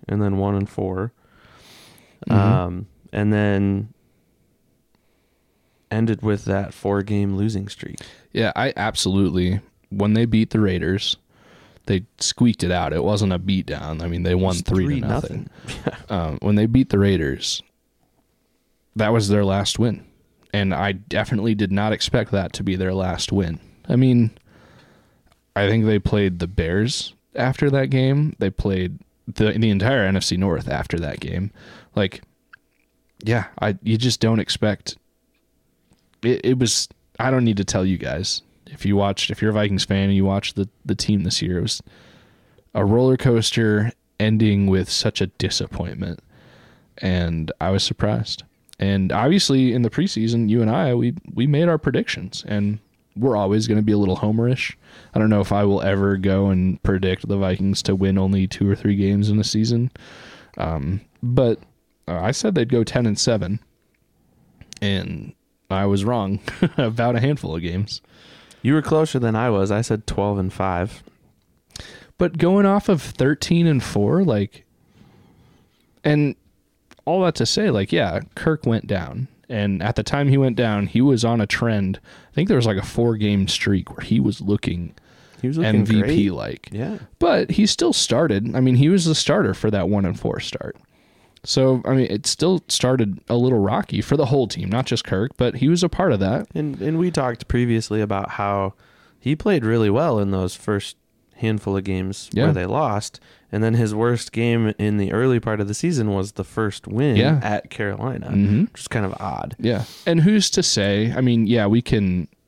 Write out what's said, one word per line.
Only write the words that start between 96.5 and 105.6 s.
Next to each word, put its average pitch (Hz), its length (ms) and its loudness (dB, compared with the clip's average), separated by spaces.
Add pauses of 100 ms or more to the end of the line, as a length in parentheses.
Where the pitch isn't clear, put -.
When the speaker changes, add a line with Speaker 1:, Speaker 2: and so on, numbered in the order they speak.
Speaker 1:
And, 151 280 -6
and 156 160 -2
we 175 120 0
talked 131 380 -4
previously 113 540 0
about 101 300 -4
how 101 420 -2 (440)
he 139 160 -2
played 156 300 0
really 110 260 2
well 127 280 2
in 101 140 0
those 92 220 -2
first - 420 -6 (400)
handful 107 420 -2
of 95 60 -4
games 95 500 -6
Speaker 2:
Yeah. 113 100 2
Speaker 1:
where 156 80 4
they 90 140 -2
lost. 110 540 -4 (300)
And 107 140 -2
then 113 80 2
his 113 220 0
worst 117 380 -2
game 117 460 0
in 104 200 0
the 98 140 -2
early 123 280 2
part 110 200 -2